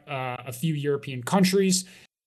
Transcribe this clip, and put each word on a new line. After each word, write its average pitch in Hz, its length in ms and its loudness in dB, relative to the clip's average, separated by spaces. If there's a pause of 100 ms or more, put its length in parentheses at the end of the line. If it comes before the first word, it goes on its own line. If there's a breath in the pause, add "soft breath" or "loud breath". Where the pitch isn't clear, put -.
uh, 131 380 -4
a 135 80 -10
few 160 220 -2
European 139 480 -2
countries, 185 640 4 (400 loud breath)